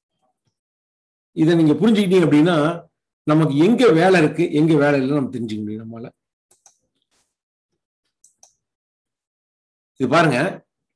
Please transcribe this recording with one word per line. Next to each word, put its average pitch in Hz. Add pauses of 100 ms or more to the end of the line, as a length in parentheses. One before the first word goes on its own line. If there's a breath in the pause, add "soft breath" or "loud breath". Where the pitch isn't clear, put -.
(1400)
இதை 165
நீங்க 156
புரிஞ்சுக்கிட்டீங்க 190
அப்படின்னா, 151 (720)
நமக்கு 151
எங்க 214 (100)
வேலை 180
இருக்கு, 156
எங்க 156
வேலை 143
இல்லைன்னு 139
நம்ம 120
தெரிஞ்சுக்க 110
முடியும் 107
நம்மளால. 113 (4000)
இது 131
பாருங்க, 147 (580)